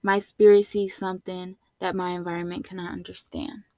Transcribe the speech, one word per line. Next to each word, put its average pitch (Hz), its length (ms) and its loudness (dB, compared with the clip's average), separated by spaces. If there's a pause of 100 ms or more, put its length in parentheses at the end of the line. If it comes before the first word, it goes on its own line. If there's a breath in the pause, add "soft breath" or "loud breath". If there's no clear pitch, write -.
"My 202 160 2
spirit 202 460 6
sees 202 320 -4
something 185 600 -8 (220)
that 185 160 -4
my 180 160 -2
environment 175 540 -6
cannot 180 260 -10
understand." - 720 -12 (160)